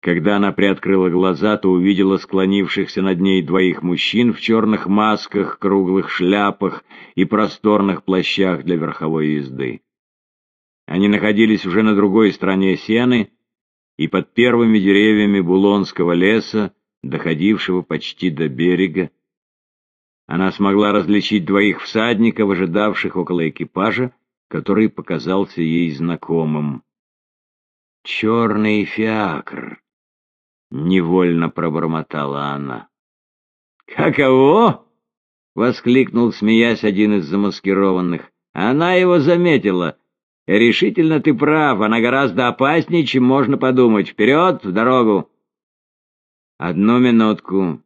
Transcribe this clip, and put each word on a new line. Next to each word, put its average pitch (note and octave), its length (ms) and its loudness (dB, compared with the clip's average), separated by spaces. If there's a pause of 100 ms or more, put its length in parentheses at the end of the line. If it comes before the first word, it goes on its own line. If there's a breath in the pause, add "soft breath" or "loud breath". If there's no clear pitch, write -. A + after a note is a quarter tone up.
Когда F2 360 0
она G2+ 140 0
приоткрыла F#2+ 580 0
глаза, F#2 480 0
то F#2+ 140 0
увидела F#2+ 460 2
склонившихся F#2+ 840 -2
над F#2 180 -2
ней F#2+ 220 2
двоих F2+ 400 0
мужчин G2 500 0
в - 80 -6
черных A2 480 -2
масках, G#2 720 -2
круглых F#2+ 500 0
шляпах G2 760 -2 (300 loud breath)
и F#2+ 100 0
просторных G#2 800 0
плащах F#2 600 -2
для F2 120 -2
верховой D#2 580 -4
езды. C2 480 -8 (1040)
Они F#2+ 220 0
находились G#2 580 2
уже F#2+ 180 0
на G#2+ 120 2
другой G2+ 360 4
стороне F#2+ 460 0
Сены A#2 540 0 (680)
и E2 100 -2
под - 260 -4
первыми A#2 460 4
деревьями G2+ 600 4
Булонского F#2 720 2
леса, G#2 600 0 (300)
доходившего E2+ 800 -2
почти - 480 -6
до D#2 180 -4
берега. E2+ 640 -2 (1160)
Она F#2 240 -2
смогла G2+ 400 2
различить G2+ 540 0
двоих G2 360 0
всадников, A2 680 0
ожидавших F#2 640 -2
около E2+ 340 -2
экипажа, G#2+ 640 -4 (340)
который G2+ 420 0
показался F2+ 720 -4
ей E2 300 0
знакомым. D2+ 920 -4 (1200)
"Черный G#2+ 840 -2
фиакр", G#2 960 -6 (880)
невольно E2+ 800 0
пробормотала D#2 960 -6
она. C#2 420 -10 (960)
"Каково?" C#3+ 1000 2 (720)
воскликнул, A#2+ 800 0
смеясь, A2+ 500 2
один G#2 320 2
из F2 100 -2
замаскированных. F#2+ 1080 -2 (220)
"Она C#3+ 400 0
его F3+ 260 4
заметила. B2+ 760 2 (480)
Решительно D3+ 760 2
ты D3+ 140 2
прав, D3 480 0
она A2 180 0
гораздо A#2+ 480 0
опаснее, D3+ 580 0
чем B2+ 180 0
можно C3 340 2
подумать. B2 520 2
Вперед, D3 540 0
в F#2+ 80 -6
дорогу!" A2 580 2 (1300)
"Одну G2 420 0
минутку. G#2+ 880 0